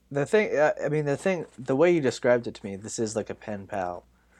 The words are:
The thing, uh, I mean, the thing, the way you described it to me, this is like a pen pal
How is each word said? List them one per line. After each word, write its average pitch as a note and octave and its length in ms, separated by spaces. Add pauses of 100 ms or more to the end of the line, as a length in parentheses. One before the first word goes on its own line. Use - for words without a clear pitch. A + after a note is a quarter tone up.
(100)
The C#3+ 160
thing, G#3+ 300
uh, D3 160 (120)
I C3+ 40
mean, D3+ 180
the C#3+ 100
thing, F#3 300 (120)
the C3 160
way E3 180
you E3 80
described B2 460
it G#2 80
to - 100
me, G2 120
this G#2 220
is A2+ 180
like G#2 140
a F#2+ 40
pen G2+ 320
pal F2+ 400 (340)